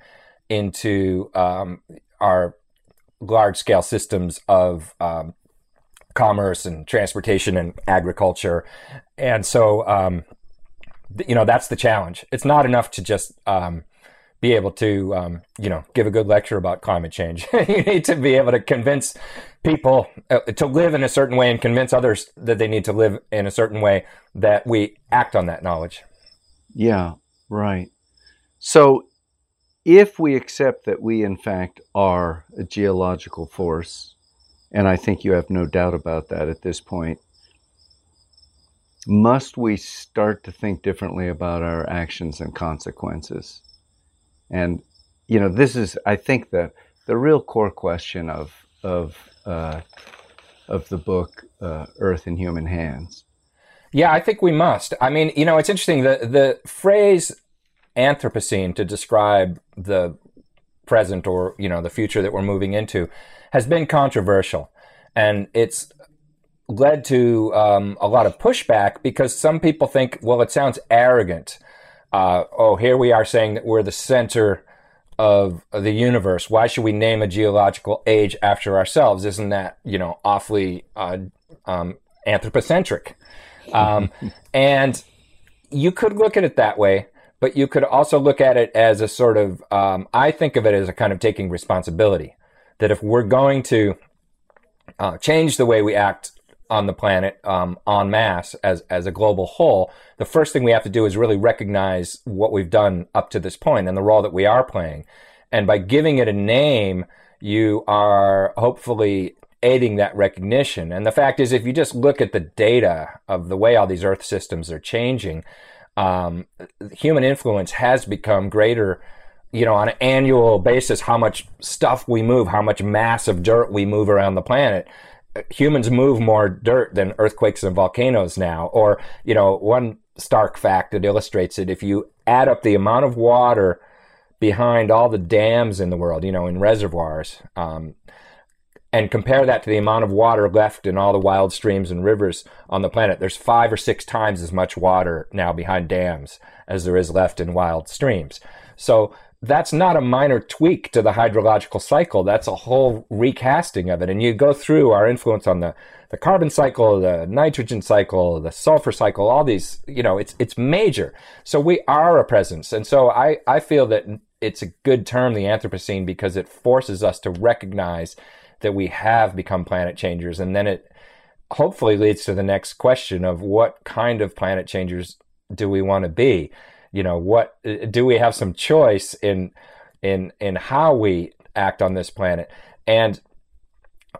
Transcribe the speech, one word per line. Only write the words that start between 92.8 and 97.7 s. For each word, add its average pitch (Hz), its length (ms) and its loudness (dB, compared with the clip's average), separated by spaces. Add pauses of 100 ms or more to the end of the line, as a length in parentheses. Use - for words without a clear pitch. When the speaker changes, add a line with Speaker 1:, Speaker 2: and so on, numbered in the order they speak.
Speaker 1:
if 98 100 -2
we're 113 220 0
going 131 400 2
to, 104 320 0 (1040)
uh, 92 180 -4
change 160 380 2
the 127 100 2
way 110 160 4
we 104 140 0
act 101 340 0 (400)
on 104 160 -2
the 98 60 -4
planet, 98 520 -2
um, 90 420 -4